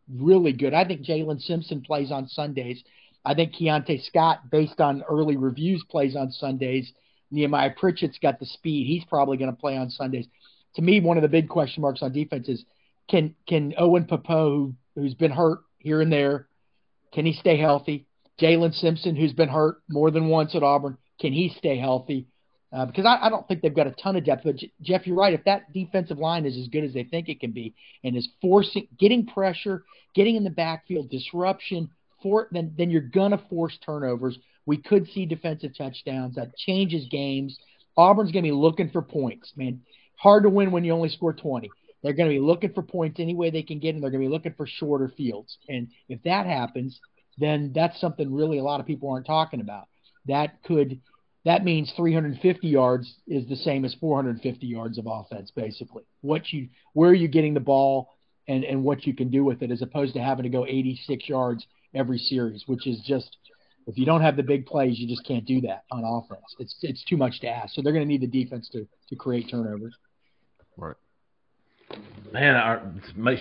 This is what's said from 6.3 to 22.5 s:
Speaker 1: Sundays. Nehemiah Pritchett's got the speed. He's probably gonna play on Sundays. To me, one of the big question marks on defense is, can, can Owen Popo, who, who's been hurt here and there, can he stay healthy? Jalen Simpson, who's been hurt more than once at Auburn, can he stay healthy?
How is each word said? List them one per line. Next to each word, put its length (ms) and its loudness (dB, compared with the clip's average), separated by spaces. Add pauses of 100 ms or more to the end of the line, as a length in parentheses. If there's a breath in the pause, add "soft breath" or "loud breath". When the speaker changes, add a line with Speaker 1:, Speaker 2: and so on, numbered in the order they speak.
Speaker 1:
Sundays. 600 -4 (400)
Nehemiah 440 2
Pritchett's 460 0
got 160 2
the 80 -12
speed. 400 -4
He's 180 -2
probably 340 2
gonna 140 -2
play 240 -4
on 140 -6
Sundays. 360 -6 (500 soft breath)
To 60 -2
me, 180 6
one 180 4
of 40 6
the 60 6
big 200 4
question 340 -2
marks 200 -2
on 100 -4
defense 360 -6
is, 160 -6 (440)
can, 260 2 (140)
can 280 0
Owen 280 4
Popo, 460 0
who, 240 -2 (200)
who's 200 -4
been 180 2
hurt 280 2 (180)
here 220 0
and 120 4
there, 340 2 (680)
can 140 -2
he 60 2
stay 240 4
healthy? 500 0 (340)
Jalen 340 6
Simpson, 420 0
who's 160 2
been 160 2
hurt 300 2 (100)
more 220 2
than 180 0
once 260 2
at 80 0
Auburn, 340 2 (240)
can 120 -2
he 160 0 (100)
stay 200 0
healthy? 480 -2 (440)